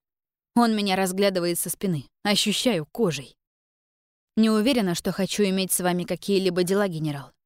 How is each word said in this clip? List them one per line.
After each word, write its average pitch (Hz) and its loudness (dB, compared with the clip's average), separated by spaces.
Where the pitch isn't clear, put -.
Он 233 4
меня 196 0
разглядывает 185 0
со - -4
спины, 165 -4
ощущаю 202 0
кожей. 151 -4
«Не 220 4
уверена, 214 2
что 190 -4
хочу 196 -2
иметь 190 0
с - -2
вами 180 0
какие-либо 185 0
дела, 196 0
генерал», — 151 -6